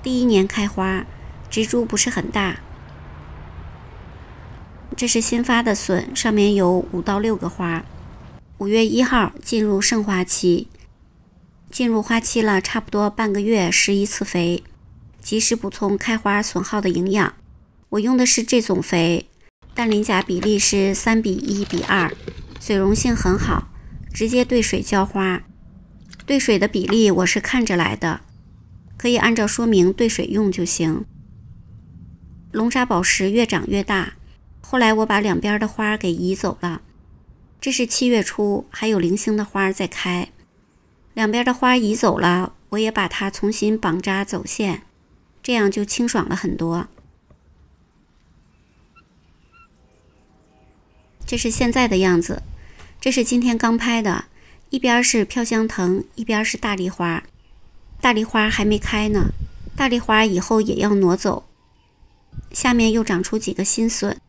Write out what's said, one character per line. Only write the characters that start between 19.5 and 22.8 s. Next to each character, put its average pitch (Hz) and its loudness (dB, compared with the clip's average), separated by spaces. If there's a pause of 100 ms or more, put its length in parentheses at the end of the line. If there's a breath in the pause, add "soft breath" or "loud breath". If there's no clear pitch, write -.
氮 233 -2
磷 208 2
钾 196 2
比 180 -4
例 208 0
是 196 2
三 226 2
比 208 0
一 202 -4
比 170 -4
二， 180 0 (440)
水 - -2
溶 196 2